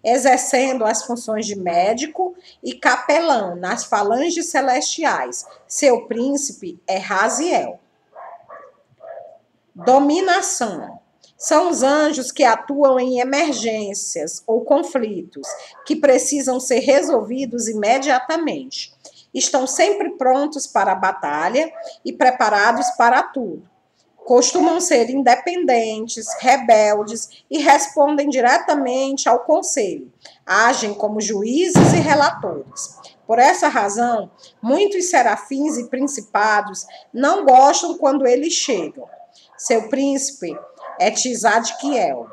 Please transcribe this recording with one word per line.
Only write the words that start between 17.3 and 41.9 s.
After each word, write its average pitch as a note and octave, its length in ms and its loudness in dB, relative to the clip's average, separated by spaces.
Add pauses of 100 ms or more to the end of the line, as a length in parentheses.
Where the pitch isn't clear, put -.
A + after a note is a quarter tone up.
imediatamente. B3+ 1300 -2 (400)
Estão C4 340 -2
sempre F#4+ 440 0
prontos C4+ 540 0
para G3 280 0
a - 20 2
batalha F#3 760 -2 (320)
e - 80 -6
preparados A#3+ 800 2
para A#3+ 320 4
tudo. G3+ 460 -8 (560)
Costumam D#4+ 560 4
ser A#3 280 2
independentes, A#3+ 1160 0 (120)
rebeldes A3 1080 2
e C#4+ 80 -4
respondem C#4+ 720 2
diretamente C4+ 1000 0
ao A#3+ 100 4
conselho. G3 720 -2 (340)
Agem A3+ 480 2
como G#3+ 280 -4
juízes A3+ 720 2
e F4 60 2
relatores. C#4+ 1000 -2 (280)
Por A3+ 140 2
essa D4+ 300 4
razão, A3 600 -2 (320)
muitos F4+ 480 0
serafins C#4 680 0
e A#3+ 100 -8
principados A3 1000 -2 (280)
não D4+ 320 0
gostam C#4 520 6
quando C#4 300 2
eles C#4+ 260 2
chegam. E3 540 -4 (500)
Seu A3 320 0
príncipe C4+ 640 -4 (440)
é F#3+ 100 2
Tzadkiel. A3+ 1200 -2